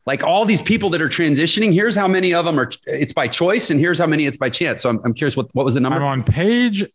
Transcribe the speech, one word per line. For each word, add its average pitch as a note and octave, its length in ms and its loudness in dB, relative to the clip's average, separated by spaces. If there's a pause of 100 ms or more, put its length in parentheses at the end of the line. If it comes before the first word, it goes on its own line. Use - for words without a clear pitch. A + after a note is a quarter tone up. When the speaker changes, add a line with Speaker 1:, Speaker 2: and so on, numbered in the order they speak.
Speaker 1:
Like C3+ 180 -4
all F#3+ 220 2
these G#3 160 2
people G3+ 300 0
that E3 100 -2
are D#3 80 0
transitioning, E3 640 2
here's G3+ 240 2
how G3 100 0
many F#3 280 2
of E3+ 100 2
them D#3+ 160 0
are, B2 100 -2 (160)
it's C#3+ 280 -4
by C#3 120 0
choice F3+ 440 0
and C#3+ 100 2
here's E3+ 180 2
how E3+ 80 2
many D#3 200 2
it's C#3 100 -4
by C3 140 -2
chance." C#3+ 320 -2
So B2+ 80 2
I'm, A2+ 160 0
I'm A#2 80 0
curious, C#3 240 -2
what, B2 160 -4
what C#3+ 100 0
was C#3 80 0
the C3 80 0
number? C3 160 0
Speaker 2:
I'm C#3 80 -2
on C3+ 180 -2
page G#3+ 600 0 (100)